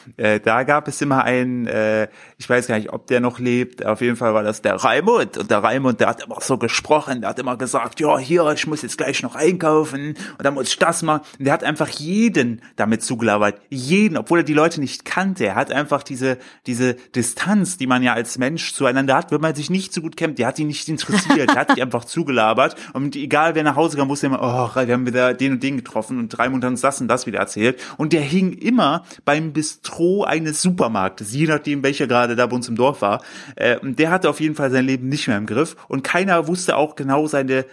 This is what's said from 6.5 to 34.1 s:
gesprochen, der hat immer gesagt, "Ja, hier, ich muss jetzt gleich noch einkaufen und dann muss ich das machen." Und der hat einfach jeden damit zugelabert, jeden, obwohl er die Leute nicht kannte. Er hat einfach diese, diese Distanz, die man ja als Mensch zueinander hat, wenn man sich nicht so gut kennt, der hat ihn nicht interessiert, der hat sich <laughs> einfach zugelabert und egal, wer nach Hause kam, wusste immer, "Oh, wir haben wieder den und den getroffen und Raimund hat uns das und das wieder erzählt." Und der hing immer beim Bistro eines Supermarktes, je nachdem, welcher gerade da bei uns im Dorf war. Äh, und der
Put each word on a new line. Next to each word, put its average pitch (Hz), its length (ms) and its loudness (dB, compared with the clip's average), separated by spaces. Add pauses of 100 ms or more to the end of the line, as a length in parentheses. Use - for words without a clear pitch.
gesprochen, 127 680 0
der 104 80 -4
hat 123 100 -8
immer 123 160 -4
gesagt, 120 420 -4
"Ja, 147 180 4
hier, 151 360 2
ich 147 160 -2
muss 151 140 -6
jetzt 113 140 -10
gleich - 280 -4
noch 120 100 -8
einkaufen 156 800 0 (240)
und - 60 -12
dann 143 100 2
muss 131 140 -2
ich - 100 -2
das 170 240 2
machen." 151 200 0 (180)
Und 135 60 -6
der 139 60 4
hat 165 120 -2
einfach 147 240 -2
jeden 160 760 0 (140)
damit 110 260 2
zugelabert, 104 580 2 (100)
jeden, 160 480 2
obwohl 170 200 2
er 160 60 2
die 147 100 -2
Leute 156 260 4
nicht - 240 -6
kannte. 180 420 -2
Er 95 100 0
hat 135 160 0
einfach 143 320 -2
diese, 127 340 -2 (300)
diese 123 260 0
Distanz, 175 800 -2
die 127 120 -4
man 127 160 2
ja 123 80 2
als 117 260 -4
Mensch 160 340 -4
zueinander 135 440 2
hat, 170 160 -2
wenn 147 80 0
man 156 160 -2
sich 143 120 -8
nicht 190 240 -2
so 180 80 -4
gut 156 160 -10
kennt, 160 220 -4
der 117 80 0
hat 135 140 -4
ihn 151 80 0
nicht - 200 -8
interessiert, 165 600 0
der - 60 4
hat 143 160 0
sich 147 100 2
<laughs> - 0 -
einfach 120 220 -4
zugelabert 127 720 2 (160)
und 139 240 -4 (160)
egal, 156 220 2
wer 156 80 0
nach 147 140 2
Hause 156 200 2
kam, 139 140 0
wusste 143 160 -2
immer, 135 160 0
"Oh, 123 360 0
wir 120 140 2
haben 127 140 0
wieder 127 260 2
den 135 200 0
und 123 100 -2
den 135 160 -2
getroffen 117 400 -6
und 117 200 -6
Raimund 127 260 0
hat 127 60 0
uns 123 120 -4
das 139 180 0
und 120 80 -4
das 123 180 0
wieder 101 120 -4
erzählt." 107 420 0 (160)
Und 156 160 0
der 160 80 4
hing 175 320 0
immer 175 520 0 (200)
beim 156 300 0
Bistro 170 720 -2
eines 156 360 -2
Supermarktes, 110 720 0
je 147 140 0
nachdem, 147 360 -2
welcher 139 240 0
gerade 120 300 2
da 123 100 4
bei 117 80 -2
uns 120 140 -4
im 117 80 -4
Dorf 131 240 2
war. 104 220 2 (340)
Äh, 120 220 2
und 131 200 -6
der 160 120 2